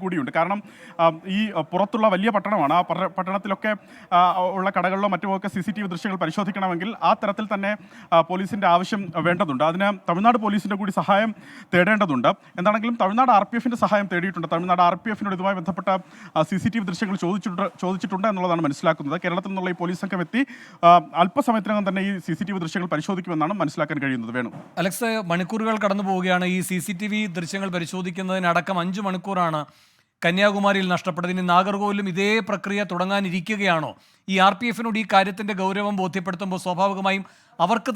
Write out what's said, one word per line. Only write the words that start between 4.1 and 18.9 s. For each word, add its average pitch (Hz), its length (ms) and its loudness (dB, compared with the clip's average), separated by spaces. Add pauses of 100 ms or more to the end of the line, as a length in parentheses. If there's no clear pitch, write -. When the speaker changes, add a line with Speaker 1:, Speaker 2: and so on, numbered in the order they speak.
Speaker 1:
ആ, - 20 10 (380)
ഉള്ള 190 180 0
കടകളിലോ 196 400 2
മറ്റുമൊക്കെ 196 320 -4
സി 196 120 -4
സി 214 100 -4
ടി 208 120 -4
വി 202 40 -2
ദൃശ്യങ്ങൾ 185 380 -4
പരിശോധിക്കണമെങ്കിൽ 196 680 -2 (100)
ആ 175 100 4 (120)
തരത്തിൽ 202 300 -2
തന്നെ, 202 220 -2 (360)
ആ, 165 80 8 (100)
പോലീസിൻ്റെ 190 460 -2
ആവശ്യം 190 360 -4 (160)
വേണ്ടതുണ്ട്. 151 440 0
അതിന് 202 180 0 (220)
തമിഴ്നാട് 220 340 4
പോലീസിൻ്റെ 202 360 -2
കൂടി 196 180 -4
സഹായം 208 320 2 (420)
തേടേണ്ടതുണ്ട്. 175 580 4 (300)
എന്താണെങ്കിലും 220 400 0
തമിഴ്നാട് 247 360 4
ആർ 202 120 4
പി 233 60 -6
എഫിൻ്റെ 233 280 -2
സഹായം 202 300 2
തേടിയിട്ടുണ്ട്. 175 420 -2
തമിഴ്നാട് 180 320 2
ആർ 180 60 4 (100)
പി 226 80 -4
എഫിനോട് 202 240 -4
ഇതുമായി 190 220 0
ബന്ധപ്പെട്ട, 185 300 -4 (480)
ആ, 160 120 4
സി 196 140 -2
സി 220 100 -2
ടി 226 80 -4
വി 196 80 -4
ദൃശ്യങ്ങൾ 190 340 -4
ചോദിച്ചിട്ടുണ്ട്, 190 440 -2 (160)
ചോദിച്ചിട്ടുണ്ട് 190 480 -2
എന്നുള്ളതാണ് 180 360 0
മനസ്സിലാക്കുന്നത്. 151 580 -2